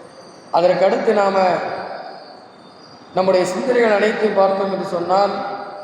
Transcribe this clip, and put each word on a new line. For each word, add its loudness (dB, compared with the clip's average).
அதற்கடுத்து 2
நாம 2
நம்முடைய 2
சிந்தனைகள் 0
அனைத்தையும் 0
பார்த்தோம் 2
என்று -6
சொன்னால், 0